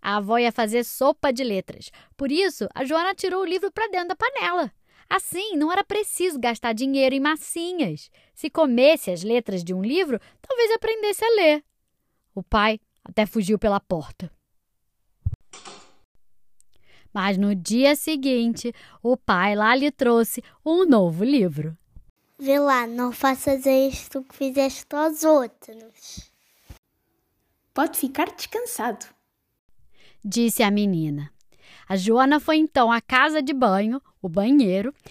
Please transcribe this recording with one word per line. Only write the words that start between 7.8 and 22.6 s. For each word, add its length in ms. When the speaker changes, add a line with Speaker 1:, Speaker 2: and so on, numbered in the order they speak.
Speaker 1:
Se 140
comesse 600
as 120
letras 400
de 120
um 80
livro, 360
talvez 320
aprendesse 500
a 140
ler. 280
O 80
pai 380
até 220
fugiu 320
pela 200
porta. 540
Mas 240
no 180
dia 400
seguinte, 800
o 120
pai 400
lá 220
lhe 160
trouxe 500
um 220
novo 360
livro. 540
Speaker 2:
"Vê 200
lá, 280